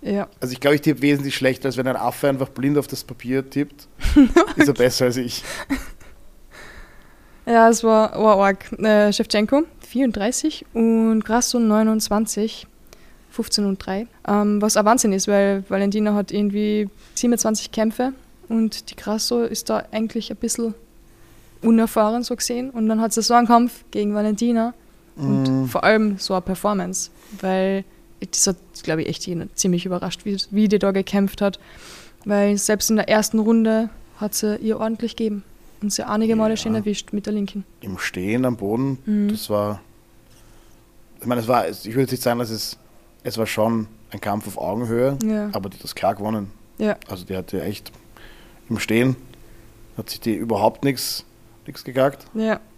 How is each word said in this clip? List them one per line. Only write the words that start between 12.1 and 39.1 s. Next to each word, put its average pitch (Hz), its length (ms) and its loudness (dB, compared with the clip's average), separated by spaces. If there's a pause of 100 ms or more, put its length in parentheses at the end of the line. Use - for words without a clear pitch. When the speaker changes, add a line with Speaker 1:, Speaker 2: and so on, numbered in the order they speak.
Speaker 1:
fünfzehn 214 340 -4
und 196 200 -2
drei. 196 220 -6 (200)
Ähm, 208 340 0
was 214 140 0
ein 208 100 2
Wahnsinn 226 280 2
ist, 190 140 -2
weil 196 420 2
Valentina 202 440 0
hat 208 180 -2
irgendwie 208 580 0 (260)
siebenundzwanzig 226 560 0
Kämpfe 226 420 -2 (360)
und 226 420 -2
die - 60 -16
Grasso 220 460 -2
ist - 260 -6
da 220 220 -2
eigentlich 220 380 -4
ein 214 80 -8
bisschen 226 360 -4 (880)
unerfahren 226 600 4
so 240 120 -4
gesehen. 247 340 -4
Und 226 200 0
dann 220 100 2
hat 226 140 0
sie 226 80 0
so 226 120 2
einen 220 140 8
Kampf 240 440 4
gegen 208 220 -2
Valentina. 226 600 0 (440)
Und 135 260 2 (200)
Speaker 2:
Mhm. 131 40 -2
Speaker 1:
vor 127 160 -2
allem 214 360 4
so - 140 -4
eine 185 80 0
Performance, 190 680 -4 (320)
weil 190 420 0 (360)
das - 280 -2
hat, 180 100 -2 (260)
glaub 160 160 -2
ich, - 80 -4
echt - 200 -6
jeden 170 280 -6
ziemlich 175 300 0
überrascht, 185 400 -6
wie, 202 120 -4 (140)
wie 208 160 4
die 202 120 4
da 196 120 2
gekämpft 196 500 0
hat. 202 180 -2 (640)
Weil 202 320 2
selbst 208 320 0
in 220 80 4
der 208 120 0
ersten 214 300 2
Runde 220 500 2 (280)
hat 208 160 -6
sie 214 240 -2
ihr 220 220 -2
ordentlich 220 360 -4
gegeben 208 280 -4 (380)
und 208 120 -4
sie 220 140 -6
einige 220 280 0
Male 220 180 2
Speaker 2:
Ja. 220 40 -4
Speaker 1:
schön 220 180 -2
erwischt 208 380 -4
mit 208 120 -4
der 208 80 -4
linken. 202 300 -4 (180)
Speaker 2:
Im - 180 -10
Stehen 107 460 -2
am 123 120 -2
Boden, 120 480 -2
Speaker 1:
Mhm. 208 240 0